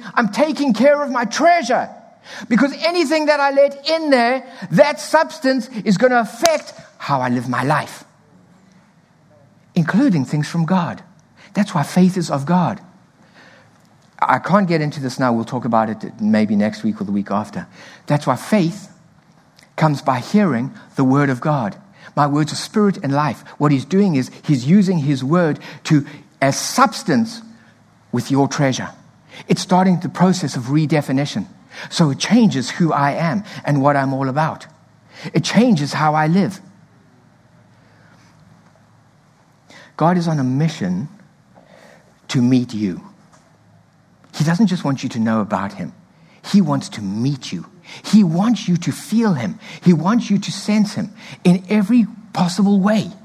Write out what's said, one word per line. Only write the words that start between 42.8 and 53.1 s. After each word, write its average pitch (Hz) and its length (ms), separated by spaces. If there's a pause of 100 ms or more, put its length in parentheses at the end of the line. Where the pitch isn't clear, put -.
He - 100
doesn't 175 240
just 180 160
want 139 180
you 135 80
to 113 100
know 110 220
about 98 320
him. - 200 (480)
He 202 200
wants 143 280
to - 120
meet 117 500
you. 85 140 (380)
He 208 200
wants 190 440
you 175 100
to 160 140
feel 220 420
him. 120 260 (220)
He 180 120
wants 180 360
you 202 80
to 185 140
sense 208 420
him - 180 (320)
in 185 260
every 214 360 (280)
possible 196 460
way. 190 340 (120)